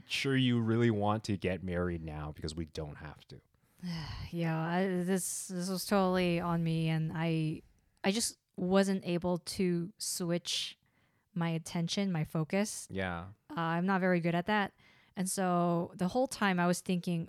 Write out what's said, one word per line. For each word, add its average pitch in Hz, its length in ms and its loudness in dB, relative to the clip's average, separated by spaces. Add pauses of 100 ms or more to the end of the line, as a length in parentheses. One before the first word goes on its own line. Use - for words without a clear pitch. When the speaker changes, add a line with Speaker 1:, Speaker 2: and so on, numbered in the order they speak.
Speaker 1:
sure 135 300 0
you 123 240 4
really 113 300 4
want 104 340 0
to 101 120 0
get 92 280 -2
married 87 400 -2
now? 76 320 -8
Because 80 180 -6
we 82 120 -4
don't 76 320 -10
have 73 300 -16
to." - 80 -18 (460)
Speaker 2:
<sighs> 180 60 -8 (420)
Yeah, 165 280 -2
I, 170 280 0 (180)
this, 185 440 -2
this 180 200 -4
was 185 160 -4
totally 185 560 4
on 170 240 0
me, 165 240 2
and 160 260 0
I, 160 480 0 (420)
I 196 80 4
just 226 240 -2 (200)
wasn't 190 480 2
able 175 340 0
to 175 600 -2
switch - 800 -4 (560)
my 170 160 0
attention, 170 640 -2
my 156 120 0
focus. 190 680 -2
Speaker 1:
Yeah. 90 340 -2 (260)
Speaker 2:
Uh, 302 100 -6
I'm 170 260 0
not 190 140 2
very 180 200 4
good 165 140 2
at 175 120 0
that. 208 260 0 (440)
And 185 120 -2
so 175 680 2
the 180 140 -2
whole 254 180 2
time 196 320 0
I 175 80 4
was 180 140 2
thinking, 175 480 -2